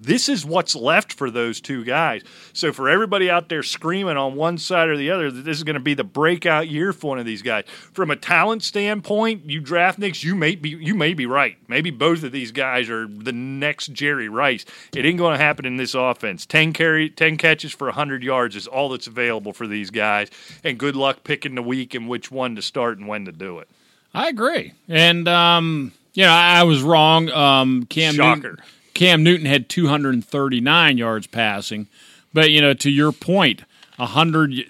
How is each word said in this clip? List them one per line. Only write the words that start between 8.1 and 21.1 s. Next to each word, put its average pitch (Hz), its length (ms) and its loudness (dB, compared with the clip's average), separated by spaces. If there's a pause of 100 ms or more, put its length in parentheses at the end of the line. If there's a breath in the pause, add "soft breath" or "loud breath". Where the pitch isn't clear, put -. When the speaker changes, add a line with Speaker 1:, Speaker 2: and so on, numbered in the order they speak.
Speaker 1:
a 143 60 0
talent 190 460 0
standpoint, 208 840 -4
you 151 120 -6
draft 175 380 0
nicks, 196 260 -6
you 180 100 0
may 170 200 0
be, 151 160 -8
you 160 240 -4
may 156 200 0
be 127 120 -4
right. 131 300 0 (120)
Maybe 156 220 -2
both 156 320 0
of 127 100 -8
these 123 200 -8
guys 127 360 -2
are 113 180 -6
the 107 260 -10
next 135 560 -6
Jerry 143 400 -4
Rice. 123 360 -2 (300 loud breath)
It 131 100 -2
ain't 170 140 0
gonna 160 200 0
happen 151 280 0
in 127 100 -4
this 127 180 -6
offense. 120 520 -4
Ten 156 260 2
carry, 156 380 0
ten 160 260 0
catches 156 360 0
for 135 160 -8
a 110 40 -4
hundred 135 300 -4
yards 123 340 -2
is 98 100 -12
all 131 220 -4
that's 123 180 -8
available 113 460 -4
for 117 140 -10
these 101 240 -8
guys, 104 400 -2 (340 loud breath)
and 135 140 -4
good 139 180 -4
luck 135 280 -2